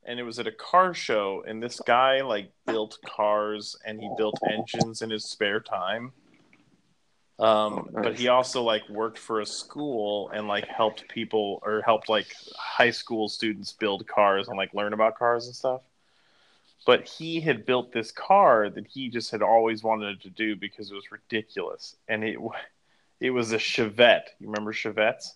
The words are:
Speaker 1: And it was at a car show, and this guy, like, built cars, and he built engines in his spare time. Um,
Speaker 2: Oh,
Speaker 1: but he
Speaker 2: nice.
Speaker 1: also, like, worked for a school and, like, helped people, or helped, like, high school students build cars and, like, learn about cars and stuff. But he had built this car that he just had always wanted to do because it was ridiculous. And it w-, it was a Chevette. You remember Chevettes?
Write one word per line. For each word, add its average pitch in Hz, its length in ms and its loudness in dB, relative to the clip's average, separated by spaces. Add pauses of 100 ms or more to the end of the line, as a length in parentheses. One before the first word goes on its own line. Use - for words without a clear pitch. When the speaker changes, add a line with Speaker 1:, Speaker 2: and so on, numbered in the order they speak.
Speaker 1:
And 120 140 -10
it 123 60 -6
was 117 140 -10
at 120 100 -4
a 220 40 -8
car 180 400 4
show, 101 540 -2
and 110 160 -8
this - 180 -8
guy, 131 420 4
like, 107 280 -4 (160)
built 107 400 -4
cars, 104 720 0 (100)
and 107 140 -10
he 104 160 -10
built 107 220 0 (100)
engines 113 540 -4
in 113 80 -6
his 107 140 -6
spare 104 360 -2
time. 107 520 -6 (1300)
Um, 107 560 2
Speaker 2:
Oh, 107 80 -4
Speaker 1:
but 110 160 -2
he 120 60 -4
Speaker 2:
nice. 123 60 4
Speaker 1:
also, 127 320 2
like, 110 260 0
worked 110 300 -6
for 110 220 -4
a 104 60 -6
school 107 840 -6
and, 104 180 -6
like, 104 180 -2
helped - 420 -2
people, 107 540 -4
or 107 200 -2
helped, 113 260 2
like, 107 260 0 (220)
high - 340 2
school 110 380 -4
students 104 440 -6
build 104 360 -4
cars 98 400 2
and, 104 80 -8
like, 95 180 -4
learn 104 200 -2
about 110 240 2
cars 120 280 0
and 123 80 -16
stuff. 127 280 -4 (1040)
But 131 200 6
he 165 340 -6
had 135 260 0
built 127 260 0
this 110 180 -4
car 135 600 6
that 104 160 -12
he 135 240 -10
just 113 220 -6
had 107 100 0
always 110 420 4
wanted 104 380 -2
to 92 80 -20
do 107 260 -4
because 98 340 -12
it 101 40 -14
was 101 180 -14
ridiculous. - 840 -8 (120)
And 107 160 -2
it 107 100 -4
w-, 113 180 -8 (680)
it 127 120 -2
was 117 220 0
a 110 60 0
Chevette. 113 680 4 (100)
You 101 100 -16
remember 107 240 -4
Chevettes? 107 640 -2